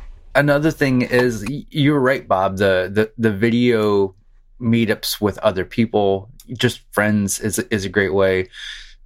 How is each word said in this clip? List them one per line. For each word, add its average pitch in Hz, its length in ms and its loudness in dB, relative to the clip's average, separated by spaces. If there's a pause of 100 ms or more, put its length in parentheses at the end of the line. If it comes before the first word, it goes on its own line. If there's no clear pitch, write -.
(340)
another 147 360 4
thing 131 320 0
is, 120 460 0
y-, 139 220 -10
you're 147 300 2
right, 127 280 0
Bob. 95 300 0
The, 95 340 2
the, 107 240 0
the 113 180 2
video 107 800 2 (460)
meetups 113 640 -2
with 98 160 -2
other 92 260 0
people, 101 680 -2 (220)
just 117 300 -2 (100)
friends, 104 480 -2
is, 107 180 -6
is 101 280 -4
a - 20 -6
great 95 240 -2
way. 95 360 0 (580)